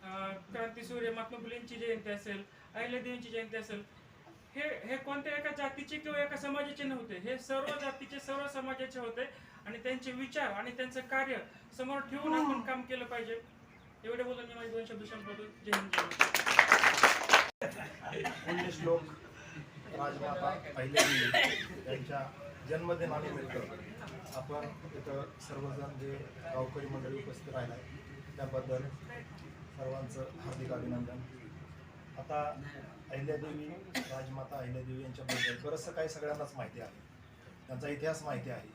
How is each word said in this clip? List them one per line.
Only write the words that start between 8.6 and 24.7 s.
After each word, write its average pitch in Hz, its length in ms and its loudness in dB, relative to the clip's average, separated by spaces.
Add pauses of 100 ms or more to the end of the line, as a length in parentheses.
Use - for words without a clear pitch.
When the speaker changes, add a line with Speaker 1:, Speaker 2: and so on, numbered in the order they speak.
Speaker 1:
होते 233 220 -2 (440)
आणि 220 120 -6
त्यांचे 254 340 -2
विचार 262 360 0
आणि 214 240 -2
त्यांचं 254 280 -2
कार्य 262 360 2 (420)
समोर 262 220 0
ठेवून 285 340 2
आपण 285 280 6
काम 254 200 0
केलं 247 240 -2
पाहिजे. 226 360 -2 (640)
एवढे 240 200 0
बोलून 240 220 -2
मी 233 80 -12
माझे 233 160 -6
दोन 226 160 -2
शब्द 214 180 -6
संपवतो. 208 400 -6
जय - 220 -12
हिंद, 196 260 2
जय - 100 4
महाराष्ट्र. - 2250 6
Speaker 2:
पुण्यश्लोक 170 680 4 (840)
राजमाता 143 880 0
अहिल्यादेवी - 1120 6
यांच्या - 600 -4 (180)
जन्मदिनानिमित्त 151 1700 -2
आपण 147 300 -2 (280)